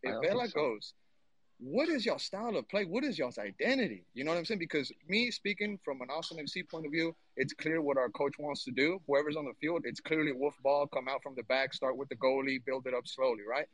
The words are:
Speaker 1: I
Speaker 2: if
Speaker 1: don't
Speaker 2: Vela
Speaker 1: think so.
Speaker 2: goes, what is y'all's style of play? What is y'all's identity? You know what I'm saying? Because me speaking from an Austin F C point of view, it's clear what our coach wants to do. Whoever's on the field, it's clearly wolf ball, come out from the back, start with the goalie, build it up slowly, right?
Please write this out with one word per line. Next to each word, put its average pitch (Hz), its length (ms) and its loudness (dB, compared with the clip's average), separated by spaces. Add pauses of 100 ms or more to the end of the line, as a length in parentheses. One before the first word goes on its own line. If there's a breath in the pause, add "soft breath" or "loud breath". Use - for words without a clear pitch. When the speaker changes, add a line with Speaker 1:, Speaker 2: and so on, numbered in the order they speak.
Speaker 1:
I 127 40 0
Speaker 2:
if 120 40 0
Speaker 1:
don't 117 100 0
Speaker 2:
Vela 202 200 4
Speaker 1:
think 196 100 -4
so. 147 60 0
Speaker 2:
goes, 120 340 -2 (680)
what 202 300 0
is 262 160 0
y'all's 175 180 0
style 214 320 -4
of 139 140 -2
play? 202 160 0
What 202 180 0
is 240 140 0
y'all's 123 220 -2
identity? 139 760 0
You 127 100 -6
know 156 80 0
what 170 60 2
I'm 170 80 -2
saying? 214 140 -2
Because 156 320 -2 (180)
me 226 220 2
speaking 202 520 -4
from 135 180 -4
an 127 80 -8
Austin 160 300 -6
F 143 80 -8
C 180 160 -6
point 160 220 -8
of 143 60 -8
view, 165 240 0 (200)
it's 135 180 2
clear 160 280 0
what 139 160 2
our 123 120 4
coach 143 300 0
wants 147 260 -4
to 135 60 -6
do. 156 360 2
Whoever's 147 280 2
on 151 100 -4
the 123 140 -6
field, 160 240 0
it's 151 160 -6
clearly 156 320 2
wolf 135 320 0
ball, 143 240 4
come 131 220 -2
out 135 140 -2
from 135 120 -12
the 120 80 -6
back, 131 300 2
start 131 240 0
with 135 120 -6
the 127 60 -6
goalie, 131 480 4
build 131 240 -2
it 127 60 0
up 123 140 0
slowly, 127 420 2
right? 135 240 0